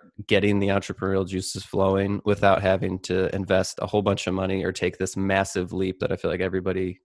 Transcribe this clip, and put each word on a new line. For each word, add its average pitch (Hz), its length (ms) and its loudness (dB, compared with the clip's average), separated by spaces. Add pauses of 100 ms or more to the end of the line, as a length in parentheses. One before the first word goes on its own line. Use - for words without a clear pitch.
(260)
getting 101 320 4
the 98 100 0
entrepreneurial 98 580 0
juices 92 380 -6
flowing 98 600 0
without 98 380 4
having 92 360 2
to 92 360 -2
invest 95 460 0
a - 60 -4
whole 104 160 0
bunch 98 240 0
of 90 80 0
money 95 300 -2
or 95 80 -2
take 92 260 -4
this - 180 -4
massive 98 560 0
leap 92 280 -4
that 85 120 -2
I 90 40 -2
feel 87 140 -4
like 90 100 -2
everybody 92 640 -4